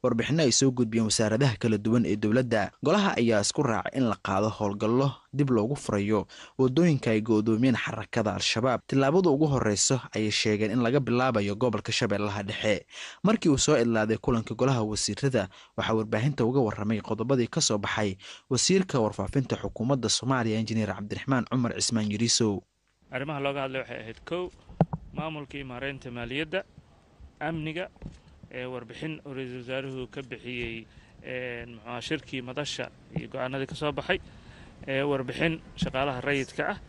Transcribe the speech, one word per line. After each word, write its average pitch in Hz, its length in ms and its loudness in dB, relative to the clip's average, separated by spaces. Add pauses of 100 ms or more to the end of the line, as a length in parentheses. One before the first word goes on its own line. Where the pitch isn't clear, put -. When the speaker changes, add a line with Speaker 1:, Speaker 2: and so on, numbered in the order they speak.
Speaker 1:
warbixino 123 400 2
ay 123 80 6
soo 135 200 4
gudbiyeen 113 360 2
wasaaradaha 110 500 2
kala 110 200 2
duwan 113 280 2
ee 95 100 2
dowladda. 107 560 2 (120)
Golaha 196 340 2
ayaa 113 240 4
isku 143 220 0
raacay 113 360 0
in 120 100 2
la 98 100 0
qaado 101 300 0
howlgallo 107 640 2 (220)
dib 139 160 0
loogu 120 260 2
furayo 104 520 0 (300)
wadooyinka 131 540 4
ay 107 100 4
go'doomiyeen 113 560 4
xarakada 107 580 -2
Al-Shabaab. 113 520 0
Tillaabada 147 420 4
ugu 147 180 4
horreysa 117 540 2 (140)
ayay 107 160 0
sheegeen 104 400 2
in 123 120 2
laga 127 160 4
bilaabayo 117 560 2
gobolka 110 360 0
Shabeellaha 104 520 0
Dhexe. 104 420 -2 (380)
Markii 214 260 4
uu 135 80 6
soo 147 200 4
idlaaday 110 440 4
kulanka 117 320 0
golaha 123 320 2
wasiirada, 107 640 0 (280)
waxaa 110 200 0
warbaahinta 110 480 0
uga 131 160 2
warramay 104 400 0
qodobadii 117 480 0
ka 160 120 -2
soo 107 160 2
baxay 101 360 -2 (360)
wasiirka 180 520 2
warfaafinta 107 560 0
xukuumadda 117 520 -2
Soomaaliya, 113 520 0
Injineer 110 320 0
Cabdiraxmaan 107 560 -2
Cumar 123 240 0
Cismaan 107 380 0
Yariisow. 104 500 2 (500)
Speaker 2:
Arrimaha 139 300 -6
looga 139 240 -2
hadlay 131 160 -6
waxay 123 200 -10
ahayd, 113 240 -14
kow, 180 260 -6 (680)
maamulka 147 400 -10
iyo 139 80 -10
maareynta 127 460 -10
maaliyadda, 143 500 -6 (760)
amniga, 160 500 -6 (640)
ee, 127 140 -10
warbixin 127 600 -10
uu 143 80 -12
Ra'iisul 127 320 -10
Wasaaruhu 131 480 -6
ka 143 80 -10
bixiyey, 117 640 -8 (400)
ee, 123 400 -8
muxuu 117 240 -16
ahaa, 120 120 -8
shirkii 135 400 -6
madasha 131 480 -6 (280)
iyo 117 160 -6
go'aanadii 135 340 -4
ka - 80 -10
soo 147 160 -2
baxay, 143 280 -2 (680)
ee, 135 140 -2
warbixin 143 580 0 (180)
shaqaalaha 135 440 -2
rayidka 143 480 -2
ah 202 80 -4 (120)